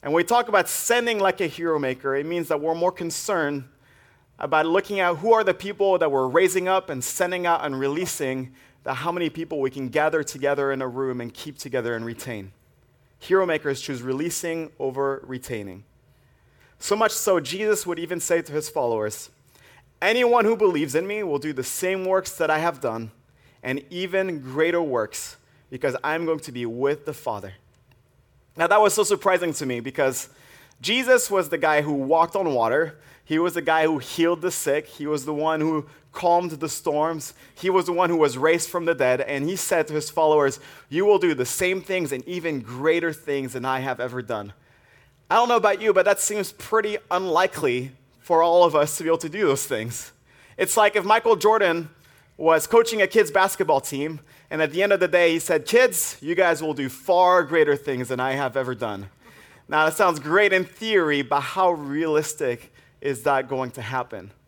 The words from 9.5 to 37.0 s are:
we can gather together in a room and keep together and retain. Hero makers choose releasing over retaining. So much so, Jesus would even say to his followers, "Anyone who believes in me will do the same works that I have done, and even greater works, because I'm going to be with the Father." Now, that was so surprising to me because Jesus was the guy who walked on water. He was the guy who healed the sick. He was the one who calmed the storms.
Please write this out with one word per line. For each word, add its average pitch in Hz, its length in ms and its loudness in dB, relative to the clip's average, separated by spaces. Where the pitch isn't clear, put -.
we 135 100 0
can 131 200 -8
gather 156 340 0
together 139 480 -2
in 135 100 -4
a 131 60 -4
room 127 320 -4
and 117 140 -10
keep 147 240 -16
together 120 380 -4
and 113 100 -6
retain. 110 480 -12
Hero 190 260 2
makers 151 360 -2
choose 127 200 -8
releasing 160 760 -6
over 135 480 -4
retaining. 107 560 -10
So - 160 -2
much 214 160 2
so, 185 300 2
Jesus 202 440 -2
would 170 140 -4
even 170 220 -6
say 170 200 0
to 151 120 -12
his 151 160 -6
followers, 113 600 -2
"Anyone 240 440 4
who 226 100 4
believes 160 400 2
in 170 100 0
me 208 180 -6
will 147 160 -2
do 151 120 -6
the 131 100 -6
same 185 440 -4
works 190 320 0
that 160 120 0
I 156 100 2
have 165 200 -2
done, 113 320 -6
and 131 280 -6
even 180 500 -4
greater 160 420 0
works, 123 540 -4
because 127 320 -4
I'm 160 240 -4
going 160 140 -2
to 135 140 -16
be 123 120 -6
with 139 400 -4
the 151 80 -8
Father." 98 420 -10
Now, 165 120 0
that 208 140 6
was 208 120 4
so 214 100 2
surprising 180 500 0
to - 120 -6
me 127 140 -4
because 131 500 -2
Jesus 240 480 2
was 185 200 0
the 170 80 -2
guy 156 240 2
who 147 120 -2
walked 156 420 2
on 175 180 0
water. 131 460 0
He 156 160 -2
was 175 140 0
the 170 80 -4
guy 160 240 2
who 156 140 0
healed 165 420 0
the 175 100 -2
sick. 151 360 -2
He 147 200 -10
was 147 160 -2
the 151 100 -6
one 156 280 0
who 156 240 -2
calmed 175 400 0
the 156 160 -8
storms. 151 640 -4